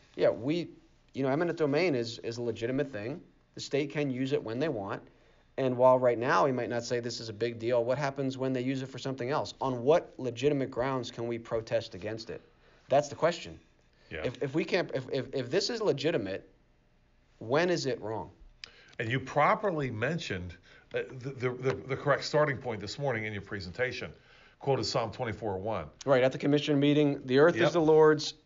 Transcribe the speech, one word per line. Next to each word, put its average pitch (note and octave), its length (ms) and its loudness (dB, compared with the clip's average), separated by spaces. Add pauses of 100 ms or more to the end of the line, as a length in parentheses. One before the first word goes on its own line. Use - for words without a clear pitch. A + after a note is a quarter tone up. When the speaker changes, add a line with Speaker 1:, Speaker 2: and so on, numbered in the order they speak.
(160)
Speaker 1:
yeah, D3 140 4
we, D3+ 400 -2 (440)
you C3 100 -4
know, C#3 60 0
eminent D#3+ 280 0
domain D#3 380 2
is, A#2 240 -4
is A#2 180 -8
a A#2+ 40 -6
legitimate A#2+ 500 -2
thing. A#2 300 -8 (340)
The - 60 -12
state C#3+ 300 -2
can D3 200 -2
use C3 220 -2
it C#3+ 100 0
when A2+ 160 -4
they D#3+ 100 0
want." A2 320 -6 (560)
And B2+ 200 0
while B2+ 200 8
right B2 200 4
now D#3 280 4
we C#3 60 4
might A#2+ 180 -2
not A#2 140 -2
say B2 160 -2
this A#2+ 200 -6
is A2+ 100 -8
a G#2+ 40 -8
big A2+ 260 -4
deal, A#2 240 2
what B2+ 140 0
happens C3+ 400 -2
when C3 160 -2
they B2+ 80 0
use C3 200 -2
it C3 80 -8
for C3 80 -12
something C3 320 -4
else? B2+ 320 -2
On B2 220 -2
what D#3 340 4
legitimate C3 540 -2
grounds B2+ 400 -2
can A#2 160 -6
we A#2 100 -4
protest A2+ 560 -4
against G#2 360 -10
it? E2 120 -12 (480)
That's D3 180 4
the - 80 -12
question. D#3 440 -2 (520)
Speaker 2:
Yeah. D#2+ 140 -8
Speaker 1:
If, B2+ 180 -6
if C3+ 120 -4
we F3 100 0
can't, F3 280 -2
if, B2+ 180 -6
if, B2+ 220 -4
if B2+ 180 -4
this D#3+ 180 0
is A#3 120 -6
legitimate, C#3 680 -2 (880)
when C#3+ 320 2
is D3+ 160 0
it B2 160 -4
wrong? G2+ 300 -8 (680)
Speaker 2:
And A2+ 100 -4
you C3 100 0
properly D#3+ 720 0
mentioned, G#2+ 640 -4 (380)
uh, B2 80 -2 (180)
the, B2 100 -10
the, B2+ 200 -4
the, C3 240 -2 (140)
the C3 80 -4
correct C#3 280 2
starting D3 340 2
point A2 240 -6
this G2+ 180 -10
morning A#2+ 260 -2
in G#2+ 80 -6
your G2 80 -6
presentation, G2 720 -6 (520)
quoted B2 220 0
Psalm A#2 260 -2
twenty-four G#2+ 460 -4
one. F#2+ 280 -4 (200)
Speaker 1:
Right, C3 180 6
at C3 80 4
the D#3 60 -8
commission D3 420 2
meeting, C#3+ 460 4
"The B2+ 140 4
earth E3 160 8
Speaker 2:
Yep. - 120 4
Speaker 1:
is D3 60 2
the F3 80 4
Lord's D#3 520 6 (120)